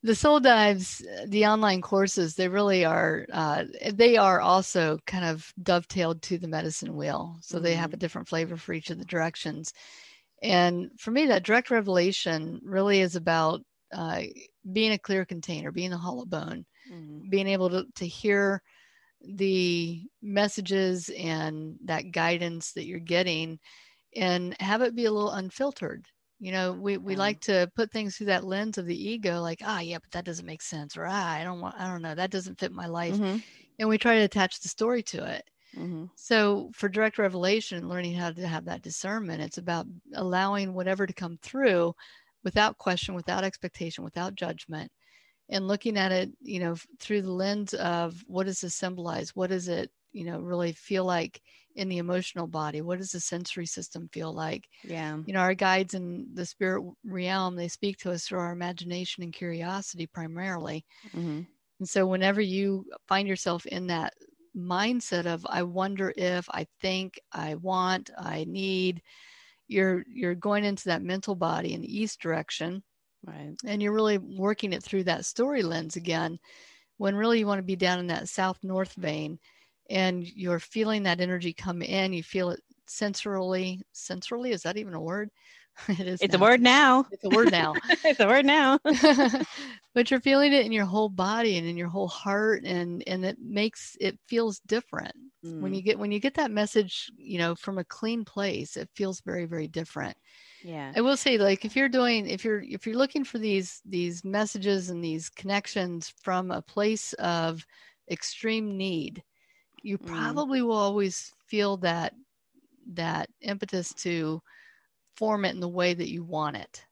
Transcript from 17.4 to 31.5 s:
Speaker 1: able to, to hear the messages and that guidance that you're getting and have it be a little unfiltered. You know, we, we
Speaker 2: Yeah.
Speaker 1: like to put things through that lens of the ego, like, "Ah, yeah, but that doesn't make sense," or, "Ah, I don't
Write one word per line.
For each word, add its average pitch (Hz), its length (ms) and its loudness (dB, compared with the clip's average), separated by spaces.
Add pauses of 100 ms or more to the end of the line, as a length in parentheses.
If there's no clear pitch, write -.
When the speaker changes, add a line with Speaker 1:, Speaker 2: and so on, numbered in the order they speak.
Speaker 1:
able 185 240 2
to, 180 140 0 (100)
to 180 120 -8
hear 202 540 2 (640)
the 180 800 0 (180)
messages 196 960 0
and 156 680 -4
that 175 260 -4
guidance 170 640 -2
that - 140 -10
you're 175 120 -8
getting 165 640 0 (560)
and 180 440 0
have 202 220 2
it 233 140 0
be 240 80 0
a 220 80 4
little 208 180 0
unfiltered. 196 760 -6 (360)
You 185 100 -10
know, 185 220 0
we, 196 240 -2
we 190 160 -6
Speaker 2:
Yeah. 190 80 -2
Speaker 1:
like 208 220 0
to 180 340 4
put 220 160 0
things 214 240 -4
through 208 100 -6
that 185 180 2
lens 202 340 -4
of 180 80 -6
the 175 240 -4
ego, 202 300 -2
like, 165 240 -6
"Ah, 208 140 -2
yeah, 170 220 -6
but - 100 -20
that 180 140 -8
doesn't 175 200 -10
make 160 160 -12
sense," 147 360 -10
or, 165 100 -6
"Ah, 190 280 -2
I 156 100 -6
don't 180 160 -8